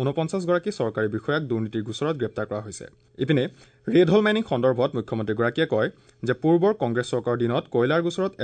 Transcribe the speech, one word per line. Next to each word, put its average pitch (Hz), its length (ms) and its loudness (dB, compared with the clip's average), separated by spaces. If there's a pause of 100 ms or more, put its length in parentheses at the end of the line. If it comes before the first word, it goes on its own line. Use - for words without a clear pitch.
ঊনপঞ্চাছ 160 480 -2
গৰাকী 175 300 0
চৰকাৰী 110 380 -2
বিষয়াক 147 340 -2
দুৰ্নীতিৰ 113 380 -2
গোচৰত 147 320 -4
গ্ৰেপ্তাৰ 107 300 -4
কৰা 104 160 -6
হৈছে। - 180 -16 (340)
ইপিনে 127 260 2 (420)
ৰেড 175 260 6
হল 214 140 6
মাইনিং 214 240 2
সন্দৰ্ভত 123 480 2
মুখ্যমন্ত্ৰীগৰাকীয়ে 113 760 -2
কয় 110 140 2 (380)
যে 123 160 2
পূৰ্বৰ 170 300 4 (100)
কংগ্ৰেছ 120 300 0
চৰকাৰৰ 120 300 -2
দিনত 120 220 0 (100)
কয়লাৰ 135 320 2
গোচৰত 185 260 -2 (120)